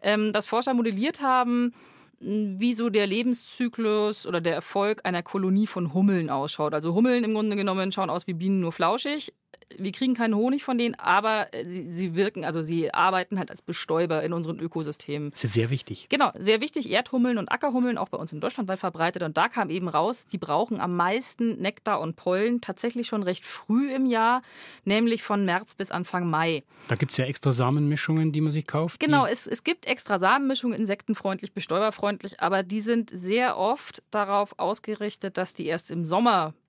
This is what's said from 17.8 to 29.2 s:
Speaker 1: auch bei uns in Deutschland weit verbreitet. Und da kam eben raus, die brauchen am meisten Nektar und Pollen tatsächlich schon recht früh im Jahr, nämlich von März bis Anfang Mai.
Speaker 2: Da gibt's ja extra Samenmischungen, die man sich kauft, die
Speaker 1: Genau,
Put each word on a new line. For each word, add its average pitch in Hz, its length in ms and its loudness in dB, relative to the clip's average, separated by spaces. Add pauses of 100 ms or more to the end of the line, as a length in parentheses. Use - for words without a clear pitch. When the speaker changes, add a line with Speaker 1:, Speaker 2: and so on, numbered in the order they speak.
Speaker 1:
auch 190 120 -2
bei - 80 -6
uns 160 160 -8
in 151 80 -8
Deutschland 220 260 -4
weit 190 120 -4
verbreitet. 175 440 -2
Und 156 140 -2
da 175 100 4
kam 214 220 -2
eben 180 180 -2
raus, 170 380 0
die - 120 -8
brauchen 170 440 0
am 180 140 0
meisten 220 680 0
Nektar 196 400 -2
und 165 140 -6
Pollen 214 460 0
tatsächlich 233 460 -6
schon 214 160 -2
recht 180 220 -4
früh 262 460 0
im 262 140 0
Jahr, 240 360 4 (440)
nämlich 226 380 2
von 202 220 2
März 185 300 -2
bis 196 140 -6
Anfang 175 400 -2
Mai. 160 340 0 (240)
Speaker 2:
Da 113 80 2
gibt's - 220 -2
ja 131 80 2
extra 139 260 0
Samenmischungen, 147 800 2
die 151 100 0
man 156 100 0
sich 151 160 -4
kauft, 160 340 -2
die 311 40 2
Speaker 1:
Genau, 285 200 6